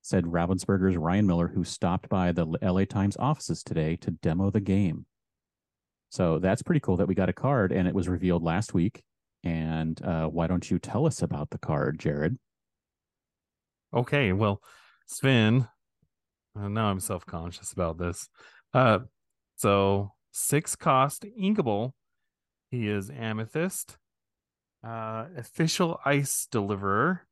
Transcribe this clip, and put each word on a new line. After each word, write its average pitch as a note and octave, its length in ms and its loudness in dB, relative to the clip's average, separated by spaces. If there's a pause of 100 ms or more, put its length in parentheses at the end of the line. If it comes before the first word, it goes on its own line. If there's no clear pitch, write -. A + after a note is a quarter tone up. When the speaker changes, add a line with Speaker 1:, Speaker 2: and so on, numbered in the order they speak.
Speaker 1:
said F2+ 220 0
Ravensburger's F2+ 720 0
Ryan F2 300 2
Miller, E2+ 220 2
who F2+ 160 -2
stopped - 440 -2
by F2+ 240 0
the E2+ 140 0 (160)
L F#2 160 2
A G2 80 4
Times G2+ 320 0
offices B2+ 440 -2
today D#2+ 340 -2
to - 140 -6
demo F2 400 0
the G#2+ 100 2
game. F#2+ 460 0 (1040)
So E2 280 2
that's F#2 240 2
pretty D#3+ 180 2
cool F#2 160 2
that G2 120 2
we F#2+ 60 0
got F#2 140 2
a F2+ 60 -2
card, A#2+ 380 2
and F2+ 140 2
it F2 80 0
was F2+ 140 0
revealed F2 340 2
last E2+ 320 0
week. F2 280 0 (400)
And, D#2+ 600 -4
uh, D#2+ 240 -2
why E2 180 0
don't F2 240 -2
you F2+ 80 2
tell B2 280 -2
us - 160 -2
about D2+ 280 -4
the - 80 -10
card, C#2+ 400 -2
Jared? D#2 400 -2 (1600)
Speaker 2:
Okay, B2+ 380 2
well, G2+ 300 0 (440)
Sven, A#2+ 600 4 (880)
uh, G2+ 120 -6
now G#2+ 180 0
I'm G2 140 0
self-conscious F2 720 -8
about E2 260 -2
this. F2 300 -6 (460)
Uh, A#2+ 260 6 (560)
so G2+ 580 2 (180)
six - 440 -2
cost C#3 480 2 (120)
inkable. C#3 580 0 (760)
He A#2+ 180 -2
is G#2 220 -2
Amethyst, A#2 840 -6 (880)
uh, A2+ 420 -8 (100)
official E3 680 -2
ice C#3+ 460 0
deliverer. G#2 800 0